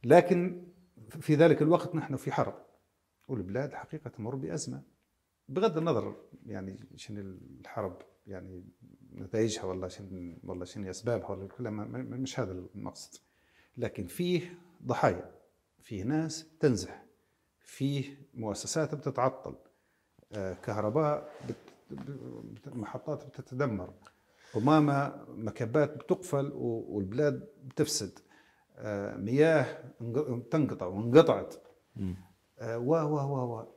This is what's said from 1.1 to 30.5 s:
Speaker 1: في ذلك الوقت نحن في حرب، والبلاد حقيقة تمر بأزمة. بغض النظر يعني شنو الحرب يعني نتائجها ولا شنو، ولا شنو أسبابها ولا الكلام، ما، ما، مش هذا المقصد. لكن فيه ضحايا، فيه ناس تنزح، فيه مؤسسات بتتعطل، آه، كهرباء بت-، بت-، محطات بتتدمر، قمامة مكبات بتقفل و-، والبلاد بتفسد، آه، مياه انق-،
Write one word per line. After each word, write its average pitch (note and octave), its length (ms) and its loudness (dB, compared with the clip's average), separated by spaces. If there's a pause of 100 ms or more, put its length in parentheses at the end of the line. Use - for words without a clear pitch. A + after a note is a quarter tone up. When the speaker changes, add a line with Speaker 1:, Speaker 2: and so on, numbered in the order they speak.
Speaker 1:
في D3+ 160 4
ذلك D3 260 8
الوقت E3 340 4
نحن D3 200 -4
في C3 160 -6
حرب، - 240 0 (720)
والبلاد A#2 460 -4
حقيقة - 360 -12
تمر A#2+ 260 -8
بأزمة. C#3 460 -8 (680)
بغض E3+ 280 2
النظر A2+ 380 0 (300)
يعني G2 320 -8 (180)
شنو G#2 260 -12 (400)
الحرب G2 400 -6 (260)
يعني F#2 360 -14 (520)
نتائجها G#2+ 480 -2
ولا F#2 240 -4
شنو، F#2 560 -12
ولا F2+ 220 -8
شنو G2 240 -10
أسبابها G#2+ 420 -4
ولا F#2+ 120 -6
الكلام، G#2+ 340 -8
ما، G#2+ 80 -6
ما، A#2 320 -8
مش C3 220 -4
هذا G2 120 -2
المقصد. F#2+ 720 -12 (560)
لكن G#2+ 280 -4
فيه F3 360 0 (440)
ضحايا، A#2 460 2 (500)
فيه F#2+ 220 -8
ناس D#3 440 -2 (120)
تنزح، A2+ 460 0 (540)
فيه C#3 460 -4 (280)
مؤسسات B2+ 640 -4
بتتعطل، C3 600 -2 (800)
آه، F#2+ 200 -4
كهرباء A#2 800 0 (180)
بت-، - 60 -4 (360)
بت-، B2 840 -12
محطات B2+ 500 -8
بتتدمر، A#2+ 680 -4 (600)
قمامة C#3+ 760 4
مكبات B2 680 0
بتقفل C#3+ 540 -2
و-، A#2+ 380 -2
والبلاد G#2+ 580 0 (180)
بتفسد، - 540 -2 (580)
آه، G#2 400 -4
مياه C#3 480 6 (360)
انق-، A#2+ 500 -2